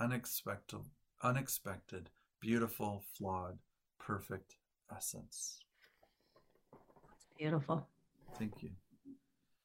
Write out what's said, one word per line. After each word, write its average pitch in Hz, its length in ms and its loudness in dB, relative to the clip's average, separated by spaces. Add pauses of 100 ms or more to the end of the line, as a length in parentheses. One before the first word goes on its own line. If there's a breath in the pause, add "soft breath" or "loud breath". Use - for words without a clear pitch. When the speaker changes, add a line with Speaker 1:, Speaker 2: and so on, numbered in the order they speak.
Speaker 1:
unexpected, 113 800 0 (420)
unexpected, 101 840 0 (320)
beautiful, 110 640 2 (140)
flawed, 92 400 0 (400)
perfect - 580 -2 (340)
essence." - 720 -6 (1800)
Speaker 2:
Beautiful. 156 520 4 (500)
Speaker 1:
Thank 107 240 -2
you. - 80 -6 (920)